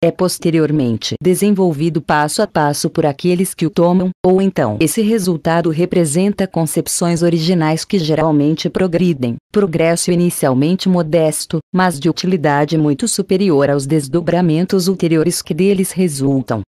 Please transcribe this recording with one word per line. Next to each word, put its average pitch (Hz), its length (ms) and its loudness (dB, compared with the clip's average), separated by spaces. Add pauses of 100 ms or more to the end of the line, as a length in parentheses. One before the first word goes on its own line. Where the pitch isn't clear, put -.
é 165 80 2
posteriormente 156 1120 0
desenvolvido 170 800 0
passo 151 400 0
a 208 60 0
passo 147 420 0
por 156 160 -2
aqueles 175 480 0
que 165 140 -2
o - 20 0
tomam, 180 400 2 (160)
ou 185 160 4
então 135 380 0
esse 185 240 0
resultado 170 640 0
representa 175 800 0
concepções 170 760 -2
originais 165 640 0
que 202 140 0
geralmente 156 680 0
progridem, 170 680 0 (160)
progresso 170 580 0
inicialmente 170 800 0
modesto, 160 680 0 (120)
mas 180 280 0
de 160 100 0
utilidade 151 680 0
muito 151 320 0
superior 180 640 0
aos 143 160 0
desdobramentos 165 1000 0
ulteriores 170 560 0
que 185 100 -6
deles 190 380 0
resultam. 135 800 -2